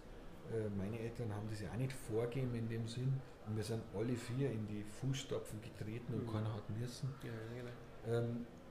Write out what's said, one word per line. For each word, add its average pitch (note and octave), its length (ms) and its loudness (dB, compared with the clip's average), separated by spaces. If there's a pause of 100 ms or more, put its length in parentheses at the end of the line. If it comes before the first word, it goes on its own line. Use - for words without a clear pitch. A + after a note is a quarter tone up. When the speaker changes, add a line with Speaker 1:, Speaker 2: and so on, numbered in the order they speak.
(520)
Speaker 1:
Äh, A2 160 2 (100)
meine G#2 220 0
Eltern A2+ 340 0
haben G#2+ 160 -2
das G#2+ 100 -2
ja G#2+ 120 -2
auch G2 40 -2
nicht C3 160 2
vorgegeben A#2+ 640 2
in A#2 140 2
dem A2+ 180 2
Sinn. C3 340 4 (260)
Und G#2+ 100 2
wir G#2+ 80 2
sind A2+ 180 2 (140)
alle A#2+ 180 4
vier B2+ 360 2
in A2 180 0
die G#2 160 -2 (160)
Fußstapfen - 600 0
getreten A2+ 540 -4
und B2 120 2
Speaker 2:
Mhm. A2+ 60 0
Speaker 1:
keiner G#2+ 220 2
hat G#2 160 -4
müssen. B2 420 -2 (120)
Speaker 2:
Ja, B2 60 -4
ja, A#2 320 -4
genau. A#2+ 560 0
Speaker 1:
Ähm, A#2 280 2 (240)